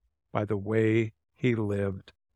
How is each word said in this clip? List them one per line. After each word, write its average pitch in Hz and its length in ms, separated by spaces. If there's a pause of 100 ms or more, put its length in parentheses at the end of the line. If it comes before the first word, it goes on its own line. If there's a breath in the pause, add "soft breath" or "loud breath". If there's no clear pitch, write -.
(340)
by 110 100
the 104 140
way 110 560 (200)
he 123 220
lived 101 560 (240)